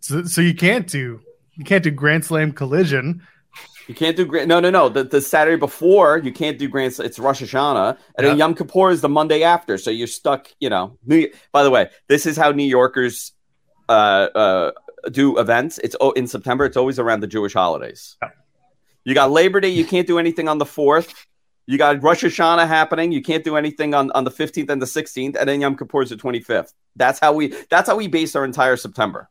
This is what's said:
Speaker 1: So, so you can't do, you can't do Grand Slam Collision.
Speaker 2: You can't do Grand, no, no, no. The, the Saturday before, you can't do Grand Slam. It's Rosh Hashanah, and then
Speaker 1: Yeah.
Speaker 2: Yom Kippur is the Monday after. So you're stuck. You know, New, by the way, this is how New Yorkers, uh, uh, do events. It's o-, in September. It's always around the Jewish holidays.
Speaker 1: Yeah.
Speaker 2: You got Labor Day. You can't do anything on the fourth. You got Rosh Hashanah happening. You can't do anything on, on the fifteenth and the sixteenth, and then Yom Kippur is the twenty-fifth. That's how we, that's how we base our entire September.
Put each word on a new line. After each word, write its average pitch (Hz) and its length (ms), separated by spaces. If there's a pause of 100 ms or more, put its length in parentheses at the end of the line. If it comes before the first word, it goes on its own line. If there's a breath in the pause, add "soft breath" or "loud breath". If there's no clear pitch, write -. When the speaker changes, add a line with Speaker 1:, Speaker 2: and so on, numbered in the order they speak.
Speaker 1:
So, 151 240
so 170 160
you 170 120
can't 185 340
do, 123 340 (340)
you 151 100
can't 196 180
do 160 80
Grand 147 340
Slam 156 260
Collision. 147 720 (640 loud breath)
Speaker 2:
You 123 80
can't 160 200
do 180 100
Grand, 151 220
no, 170 120
no, 175 100
no. 175 200
The, 131 140
the 135 160
Saturday 156 380
before, 160 640
you 135 120
can't 151 260
do 139 120
Grand 131 240
Slam. - 140
It's 123 120
Rosh 131 220
Hashanah, 131 560 (180 soft breath)
and 139 120
then 147 100
Speaker 1:
Yeah. 151 80
Speaker 2:
Yom 165 100
Kippur 185 340
is 165 120
the 147 80
Monday 151 340
after. 165 340
So 113 140
you're 117 160
stuck. 143 400 (120)
You 135 100
know, 101 360
New, 151 240 (220 soft breath)
by 143 120
the 139 80
way, 117 180 (180 soft breath)
this 147 180
is 151 120
how 151 140
New 143 140
Yorkers, 127 680 (560)
uh, - 20
uh, 98 800 (400)
do 131 260
events. 117 420
It's - 200
o-, 135 120
in 123 160
September. 127 360
It's 131 140
always 127 220
around 117 200
the 104 80
Jewish 101 260
holidays. 85 680
Speaker 1:
Yeah. - 80 (720)
Speaker 2:
You 127 120
got 139 160
Labor 185 280
Day. 196 100
You 170 140
can't 180 240
do 170 120
anything 165 280
on 151 120
the 147 60
fourth. 151 640 (380)
You 135 120
got 143 240
Rosh 165 220
Hashanah 165 440
happening. 160 440
You 143 100
can't 160 220
do 156 140
anything 151 360
on, 139 180
on 131 120
the 127 80
fifteenth 151 380
and 139 120
the 131 60
sixteenth, 143 480
and 139 140
then 143 100
Yom 139 160
Kippur 135 280
is 123 80
the 113 60
twenty-fifth. 110 560 (220)
That's 131 240
how 151 140
we, 151 200 (160 loud breath)
that's 185 200
how 196 80
we 214 100
base 160 280
our 139 100
entire 131 320
September. 104 540